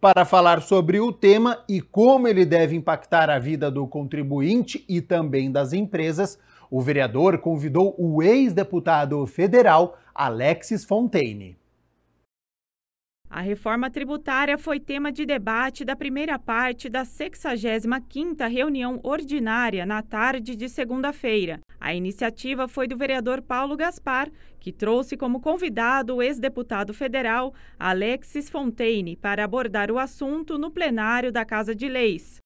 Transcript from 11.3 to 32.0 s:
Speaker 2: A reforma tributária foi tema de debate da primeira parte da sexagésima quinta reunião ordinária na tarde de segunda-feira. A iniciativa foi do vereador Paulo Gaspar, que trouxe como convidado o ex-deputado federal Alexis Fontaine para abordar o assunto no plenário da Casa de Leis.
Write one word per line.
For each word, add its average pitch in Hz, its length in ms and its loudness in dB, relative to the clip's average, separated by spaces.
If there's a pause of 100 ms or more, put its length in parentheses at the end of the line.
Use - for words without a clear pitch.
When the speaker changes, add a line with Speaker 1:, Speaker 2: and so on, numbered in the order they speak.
Speaker 2:
A - 120 -12
reforma 214 500 -4
tributária 285 680 -2
foi 302 220 -4
tema 285 320 -6
de 302 160 -6
debate 247 580 -2
da 269 120 -4
primeira 277 420 -4
parte 247 500 -4
da 254 160 -4
sexagésima 240 960 -4
quinta 285 460 -6
reunião 254 560 -2
ordinária 240 840 -2
na 214 160 -4
tarde 240 540 -4
de 226 140 -10
segunda-feira. 240 880 -4 (200)
A 147 140 -6
iniciativa 226 760 -4
foi 262 180 -4
do 254 100 -8
vereador 262 460 -4
Paulo 269 340 -4
Gaspar, 302 540 -4 (300)
que 185 120 -12
trouxe 247 440 -2
como 254 240 -4
convidado 262 720 -2
o 247 80 -2
ex-deputado 240 720 -4
federal 254 580 -4 (240)
Alexis 208 720 -4
Fontaine 226 680 -2
para 202 260 -4
abordar 214 480 -2
o 233 80 0
assunto 294 580 -6
no 302 140 -4
plenário 247 600 -2
da 226 120 -2
Casa 220 300 -4
de 226 140 -8
Leis. 233 580 -2